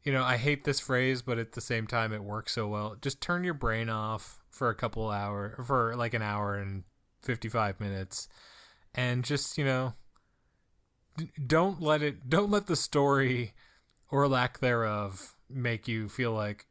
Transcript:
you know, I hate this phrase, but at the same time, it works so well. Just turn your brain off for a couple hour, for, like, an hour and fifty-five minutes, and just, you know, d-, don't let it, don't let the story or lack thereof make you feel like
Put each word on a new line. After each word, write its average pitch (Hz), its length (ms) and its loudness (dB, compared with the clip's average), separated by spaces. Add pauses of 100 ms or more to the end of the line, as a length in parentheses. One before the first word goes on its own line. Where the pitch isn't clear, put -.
you 139 100 0
know, 131 120 2
I 127 120 4
hate 139 280 0
this 143 160 0
phrase, 127 420 0
but 117 160 -2
at 113 140 -6
the 117 80 -10
same 113 260 -2
time, 113 260 0
it 104 120 -6
works 104 280 -6
so 110 140 -2
well. 104 340 -4
Just - 200 -4
turn 175 240 -2
your 175 100 -2
brain 113 340 0
off 110 600 -6
for 127 180 0
a 113 60 2
couple 110 360 -2
hour, 101 540 -4
for, 117 300 2
like, 117 180 0
an 117 100 0
hour 104 340 0
and 98 260 -4 (400)
fifty-five 110 560 -2
minutes, 98 500 -6 (680)
and 127 300 0
just, - 320 -2
you 147 80 0
know, 131 300 2 (1200)
d-, 160 140 -6 (160)
don't 165 340 4
let 151 220 4
it, 135 260 -4
don't 202 220 4
let 202 160 2
the 165 100 2
story 135 760 2 (580)
or 139 160 4
lack 127 320 2
thereof 107 800 0 (120)
make 120 380 -4
you 110 220 -2
feel 117 240 -2
like 104 380 -4